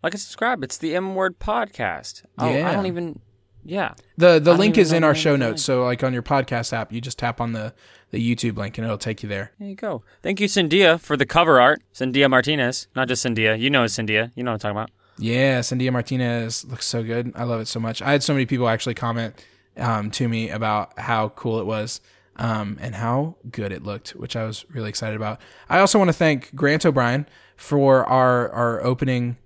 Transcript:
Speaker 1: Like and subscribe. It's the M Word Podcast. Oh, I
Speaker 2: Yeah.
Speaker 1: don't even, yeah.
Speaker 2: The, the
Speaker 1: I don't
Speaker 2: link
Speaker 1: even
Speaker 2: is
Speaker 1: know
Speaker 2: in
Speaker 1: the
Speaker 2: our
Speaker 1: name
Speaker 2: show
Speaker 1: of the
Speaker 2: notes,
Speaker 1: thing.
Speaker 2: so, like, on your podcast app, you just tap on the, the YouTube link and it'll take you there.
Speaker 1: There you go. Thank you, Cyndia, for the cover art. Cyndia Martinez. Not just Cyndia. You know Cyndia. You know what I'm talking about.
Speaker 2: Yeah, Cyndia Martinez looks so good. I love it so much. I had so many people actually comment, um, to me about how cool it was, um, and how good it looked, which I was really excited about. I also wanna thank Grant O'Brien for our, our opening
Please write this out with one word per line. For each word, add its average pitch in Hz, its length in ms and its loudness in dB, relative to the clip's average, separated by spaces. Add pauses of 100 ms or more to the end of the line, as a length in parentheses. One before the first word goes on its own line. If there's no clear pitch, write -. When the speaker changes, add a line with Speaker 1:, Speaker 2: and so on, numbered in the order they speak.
Speaker 1:
Like 175 120 -4
and 202 60 -10
subscribe. 220 440 -4
It's - 140 -10
the 160 180 -4
M 190 180 -4
Word 185 240 -2
Podcast. 202 840 -6 (120)
Oh, - 100 -2
I 135 100 2
Speaker 2:
Yeah. 170 160 0
Speaker 1:
don't 196 140 -2
even, 170 340 -8 (440)
yeah. 170 300 -6 (220)
Speaker 2:
The, 165 240 8
the 156 100 6
Speaker 1:
I 170 40 10
don't 165 40 2
Speaker 2:
link 202 160 4
Speaker 1:
even 214 80 8
Speaker 2:
is 160 80 4
Speaker 1:
know 165 60 4
Speaker 2:
in 165 60 4
Speaker 1:
the 160 40 4
Speaker 2:
our 151 60 6
Speaker 1:
name - 100 0
Speaker 2:
show 147 120 4
Speaker 1:
of 139 40 2
the 127 80 0
Speaker 2:
notes, 110 160 -4
Speaker 1:
thing. 135 120 0
Speaker 2:
so, 127 100 2
like, 123 180 -2
on 131 100 0
your 123 120 -4
podcast 131 480 -2
app, 113 200 -6
you 113 80 -6
just 123 200 -10
tap 117 200 -4
on 117 120 -4
the, 110 200 -8 (380)
the 107 80 -6
YouTube 117 380 -2
link 107 220 -8
and 113 60 -6
it'll 110 140 -4
take 110 240 -6
you 107 60 -10
there. 101 320 -8
Speaker 1:
There 202 80 -10
you 190 80 -12
go. 175 260 -8 (220)
Thank 196 160 -2
you, 202 80 2
Cyndia, 170 500 4
for 151 180 -4
the 135 80 2
cover 160 360 6
art. 131 200 6 (140)
Cyndia 135 340 2
Martinez. 131 680 2
Not 127 100 0
just 123 180 -2
Cyndia. 110 320 2
You 120 140 0
know 135 140 4
Cyndia. 110 500 -2
You 123 80 -8
know 123 80 -2
what 107 140 -6
I'm 104 100 -2
talking - 20 -4
about. 110 140 -8 (300)
Speaker 2:
Yeah, 123 400 0
Cyndia 127 320 -2
Martinez 120 720 -4
looks 127 220 -10
so 117 180 -4
good. 117 320 -4
I 117 80 -6
love 117 160 -4
it 110 80 -8
so - 100 -6
much. 113 240 -6
I 139 80 -2
had 143 140 2
so 160 80 0
many 135 140 2
people 123 220 0
actually 113 260 -2
comment, 117 400 -6 (420)
um, 110 360 -2
to 123 160 -2
me 113 220 -4
about 107 480 -2
how 110 320 -2
cool 113 300 -4
it 92 60 -6
was, 110 340 -6 (360)
um, 107 440 -4
and 120 140 -10
how 127 400 -2 (160)
good 104 220 -6
it 90 100 -10
looked, 101 280 -10
which - 260 -10
I 113 80 -4
was 110 260 -10
really 113 180 -8
excited 107 280 -8
about. 107 240 -6 (280)
I 180 120 4
also 196 180 6
wanna 185 140 4
thank 151 420 0
Grant 147 320 2
O'Brien 131 400 2 (300)
for 135 500 4
our, 127 460 4
our 117 320 0
opening 123 600 -2